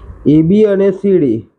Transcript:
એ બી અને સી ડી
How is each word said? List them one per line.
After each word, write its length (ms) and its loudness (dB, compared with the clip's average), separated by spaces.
એ 160 2
બી 240 2
અને 260 0
સી 260 -2
ડી 220 -2